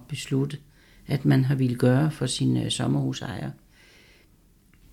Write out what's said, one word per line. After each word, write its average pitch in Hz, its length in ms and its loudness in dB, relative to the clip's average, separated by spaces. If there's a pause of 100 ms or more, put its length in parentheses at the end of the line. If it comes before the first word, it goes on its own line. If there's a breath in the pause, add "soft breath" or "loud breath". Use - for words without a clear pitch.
beslutte, 139 500 -4 (480 soft breath)
at 139 180 -2
man 135 200 4
har 135 100 2
ville 127 220 0
gøre 131 340 4
for 139 160 -4
sine, 127 380 0
øh, 113 60 -4
sommerhusejere. 131 840 -4 (1400 soft breath)